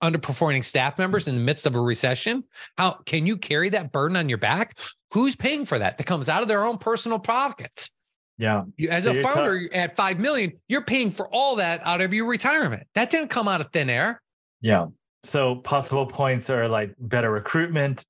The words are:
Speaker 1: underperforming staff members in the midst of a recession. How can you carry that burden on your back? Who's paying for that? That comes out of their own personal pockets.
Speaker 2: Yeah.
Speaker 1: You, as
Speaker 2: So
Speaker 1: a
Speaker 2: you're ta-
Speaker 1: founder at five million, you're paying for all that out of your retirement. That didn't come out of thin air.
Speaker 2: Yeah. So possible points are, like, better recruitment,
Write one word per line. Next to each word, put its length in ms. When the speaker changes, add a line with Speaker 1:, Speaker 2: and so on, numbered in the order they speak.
Speaker 1:
underperforming 640
staff 340
members 300
in 80
the 60
midst 240
of 100
a 40
recession. 640
How 160
can 220
you 100
carry 320
that 220
burden 260
on 120
your 100
back? 400
Who's 220
paying 300
for 140
that? 180
That 80
comes 240
out 120
of 60
their 160
own 160
personal 400
pockets. 720
Speaker 2:
Yeah. 240
Speaker 1:
You, 120
as 140
Speaker 2:
So 80
Speaker 1:
a 20
Speaker 2:
you're 100
ta- 120
Speaker 1:
founder 380
at 220
five 240
million, 340
you're 180
paying 260
for 180
all 280
that 280
out 160
of 100
your 140
retirement. 720
That 160
didn't 180
come 180
out 140
of 100
thin 180
air. 320
Speaker 2:
Yeah. 260
So 300
possible 500
points 440
are, 200
like, 280
better 320
recruitment, 800